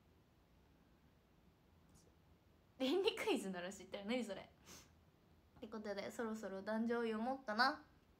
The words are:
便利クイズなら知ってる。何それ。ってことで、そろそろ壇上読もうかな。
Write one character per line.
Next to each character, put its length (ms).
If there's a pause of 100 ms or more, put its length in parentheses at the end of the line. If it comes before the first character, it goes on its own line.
(2750)
便 240
利 140
ク 160
イ 60
ズ 100
な 140
ら 100
知 120
っ 20
て 100
る。 80
何 180
そ 120
れ。 80
っ 1200
て 60
こ 120
と 160
で、 160
そ 120
ろ 140
そ 140
ろ 100
壇 260
上 100
読 220
も 240
う 40
か 80
な。 280 (380)